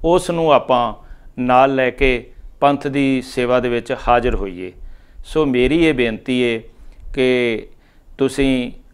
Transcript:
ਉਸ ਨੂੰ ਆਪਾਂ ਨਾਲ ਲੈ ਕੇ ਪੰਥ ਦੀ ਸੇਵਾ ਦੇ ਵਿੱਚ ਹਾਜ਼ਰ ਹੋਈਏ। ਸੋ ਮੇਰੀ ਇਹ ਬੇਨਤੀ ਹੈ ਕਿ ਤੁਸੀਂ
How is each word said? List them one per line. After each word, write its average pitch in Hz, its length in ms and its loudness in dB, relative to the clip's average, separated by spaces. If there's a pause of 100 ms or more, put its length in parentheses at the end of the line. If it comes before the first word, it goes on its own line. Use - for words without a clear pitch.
ਉਸ 180 260 2
ਨੂੰ 165 240 2
ਆਪਾਂ 120 400 0 (460)
ਨਾਲ 131 360 4
ਲੈ 131 140 2
ਕੇ 123 420 0 (280)
ਪੰਥ 143 280 2
ਦੀ 135 340 0
ਸੇਵਾ 123 380 0
ਦੇ 120 100 -2
ਵਿੱਚ 120 260 -4 (120)
ਹਾਜ਼ਰ 120 280 2
ਹੋਈਏ। 92 360 -8 (540)
ਸੋ 156 200 -2
ਮੇਰੀ 131 400 2
ਇਹ 156 80 2
ਬੇਨਤੀ 123 500 -2
ਹੈ 117 180 -2 (520)
ਕਿ 123 540 0 (500)
ਤੁਸੀਂ 131 540 0 (220)